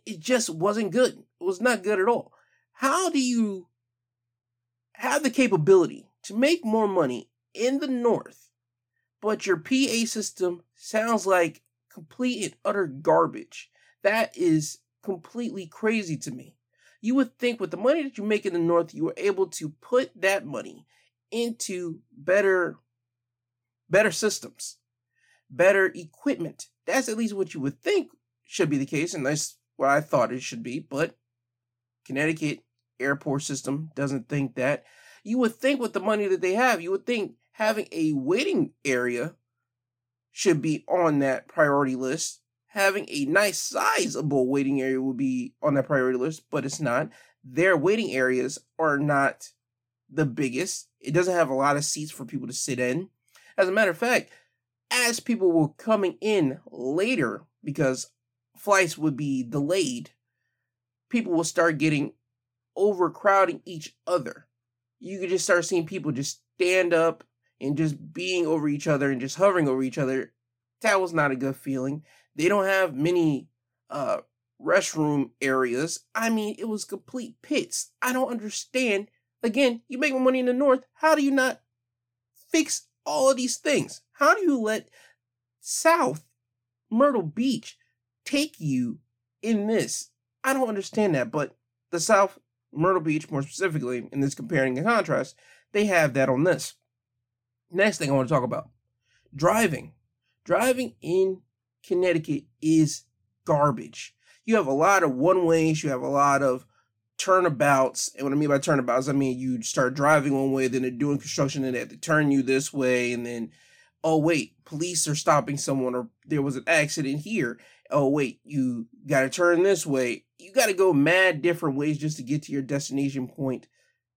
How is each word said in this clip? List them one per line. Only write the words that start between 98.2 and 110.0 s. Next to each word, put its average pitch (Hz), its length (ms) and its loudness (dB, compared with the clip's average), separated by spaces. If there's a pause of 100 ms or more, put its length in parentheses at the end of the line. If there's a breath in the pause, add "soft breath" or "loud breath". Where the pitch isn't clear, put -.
talk 135 140 2
about, 117 260 -6 (640)
driving. 175 580 2 (520)
Driving 247 560 0
in 190 400 0 (440)
Connecticut 170 600 0 (160)
is 156 420 2 (400)
garbage. 143 720 0 (300 soft breath)
You 220 100 2
have 175 120 2
a 135 60 0
lot 175 300 4
of 143 100 2
one-ways, 165 680 4
you 151 60 -2
have 127 120 -4
a 135 60 -6
lot 139 340 4
of 131 240 0 (520)
turnabouts, 143 960 2
and 135 80 -8
what 139 80 -2
I 139 60 0
mean 151 100 2
by 143 120 2
turnabouts, 131 500 0
I - 20 -2
mean 135 260 0
you 127 260 -4
start 131 300 -2
driving 143 400 4